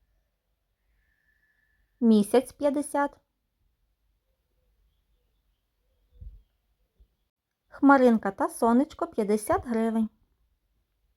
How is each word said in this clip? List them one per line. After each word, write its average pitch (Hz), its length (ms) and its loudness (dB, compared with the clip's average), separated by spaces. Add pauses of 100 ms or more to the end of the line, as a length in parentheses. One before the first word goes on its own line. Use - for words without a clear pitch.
(2000)
Місяць 226 520 2
п'ятдесят. 285 680 -4 (4000)
Хмаринка 254 600 2
та 285 180 -4
сонечко 262 580 -2
п'ятдесят 226 600 -4
гривень. 226 420 -4 (1080)